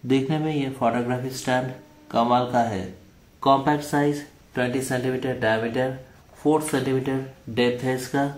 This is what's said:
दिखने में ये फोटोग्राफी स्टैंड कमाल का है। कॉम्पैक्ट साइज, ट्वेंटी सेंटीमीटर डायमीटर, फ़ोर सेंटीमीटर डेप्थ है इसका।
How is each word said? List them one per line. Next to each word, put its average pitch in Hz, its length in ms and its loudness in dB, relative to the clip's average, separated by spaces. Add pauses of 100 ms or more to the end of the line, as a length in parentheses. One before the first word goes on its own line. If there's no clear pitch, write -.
दिखने 135 360 2
में 156 160 0
ये 135 160 0
फोटोग्राफी 123 600 0
स्टैंड 127 380 0 (400)
कमाल 123 420 2
का 120 100 4
है। 101 220 -2 (580)
कॉम्पैक्ट 143 420 4
साइज, 147 400 0 (300)
ट्वेंटी 127 280 0
सेंटीमीटर 127 580 -2
डायमीटर, 127 580 0 (400)
फ़ोर 151 240 2
सेंटीमीटर 135 640 -2 (260)
डेप्थ 120 340 0
है 127 120 0
इसका। 139 280 -2 (140)